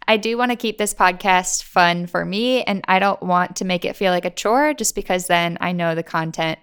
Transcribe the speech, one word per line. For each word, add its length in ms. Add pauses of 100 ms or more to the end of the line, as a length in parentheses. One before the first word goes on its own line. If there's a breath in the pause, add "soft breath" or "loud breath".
I 100
do 220
wanna 180
keep 220
this 160
podcast 680
fun 420
for 180
me, 380
and 260
I 100
don't 240
want 340
to 80
make 200
it 120
feel 160
like 120
a 60
chore 440
just 200
because 320
then 340
I 120
know 220
the 80
content 600